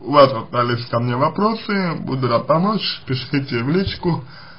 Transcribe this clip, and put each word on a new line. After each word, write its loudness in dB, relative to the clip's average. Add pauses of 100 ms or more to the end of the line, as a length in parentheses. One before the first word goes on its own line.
у -4
вас 8
остались -2
ко 0
мне 0
вопросы, 0
буду -2
рад 0
помочь. 0
Пишите -2
в -2
личку. 0 (360)